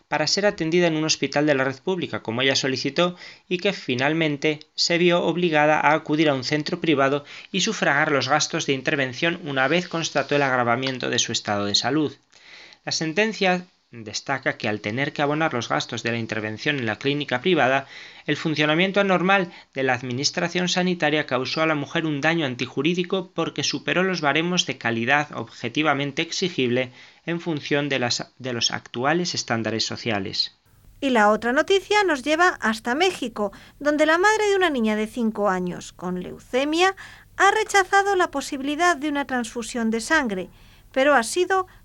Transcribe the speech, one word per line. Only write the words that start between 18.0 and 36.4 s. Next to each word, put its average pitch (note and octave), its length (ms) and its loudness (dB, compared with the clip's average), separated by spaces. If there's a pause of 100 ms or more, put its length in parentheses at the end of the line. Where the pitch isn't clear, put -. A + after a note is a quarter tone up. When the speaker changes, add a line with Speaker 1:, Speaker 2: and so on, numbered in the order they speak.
Speaker 1:
el D3+ 100 0
funcionamiento D#3+ 640 2
anormal F#3+ 540 2 (200)
de C3+ 100 -2
la C3 100 2
administración D3 760 -2
sanitaria F3 580 2
causó B2+ 360 -2
a D#3+ 40 4
la D#3+ 80 2
mujer D3+ 320 -2
un D3+ 140 -2
daño D#3+ 260 0
antijurídico E3+ 880 -2
porque D#3 300 -4
superó D3 400 -2
los F#3 160 -2
baremos D#3+ 460 0
de C3 120 -6
calidad A#2+ 600 0
objetivamente C#3 840 -2
exigible B2+ 720 -2 (340)
en E3+ 140 -4
función D3 480 -2
de C3+ 120 0
las, - 380 -4
de B2+ 140 -8
los A#2 200 -2
actuales D3 600 -2
estándares A2 520 -2
sociales. G2+ 720 -4 (420)
Speaker 2:
Y C4+ 120 -2
la G#3+ 200 6
otra A3 220 0
noticia G4 500 2
nos D4 200 0
lleva D#4+ 360 2
hasta A3 340 -2
México, C#4 600 -2 (260)
donde D4 260 2
la D#4+ 120 4
madre G#4 320 4
de G4 80 4
una F#4 120 4
niña A3 280 0
de G#3+ 100 -2
cinco A3 420 0
años F3+ 440 -4
con F3+ 280 -6
leucemia D4+ 720 0 (440)